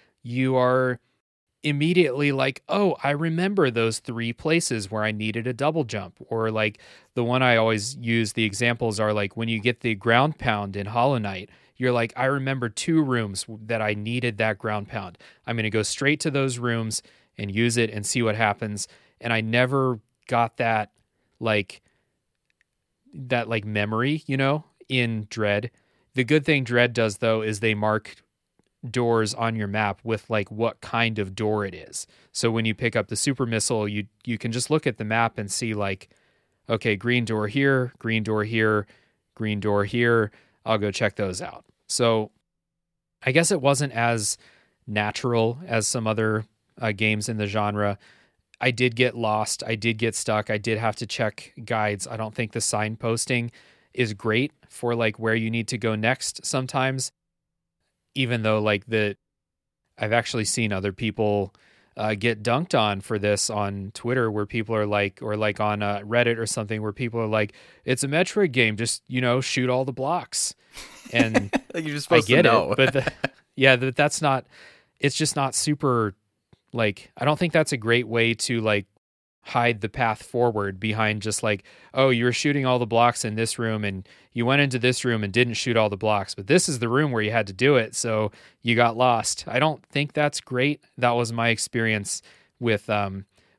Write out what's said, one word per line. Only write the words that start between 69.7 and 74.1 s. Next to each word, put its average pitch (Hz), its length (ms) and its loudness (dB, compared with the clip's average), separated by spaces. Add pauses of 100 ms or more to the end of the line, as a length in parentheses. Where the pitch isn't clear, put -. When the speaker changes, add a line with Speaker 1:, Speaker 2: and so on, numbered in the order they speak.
Speaker 1:
all 127 140 0
the 135 80 -4
blocks." - 600 -4 (580)
And 113 380 2 (120)
Speaker 2:
<laughs> - 120 -14
Like, 165 100 -4
you're 147 100 -4
just 147 160 -6
Speaker 1:
I 160 100 8
Speaker 2:
supposed - 80 0
to 123 80 4
Speaker 1:
get 165 80 8
Speaker 2:
know. 104 280 4
Speaker 1:
it, - 40 0
but 131 180 6
the, - 180 -2 (220)
<laughs> - 220 -20
yeah, 131 200 8
that, 131 200 -2
that's 151 260 2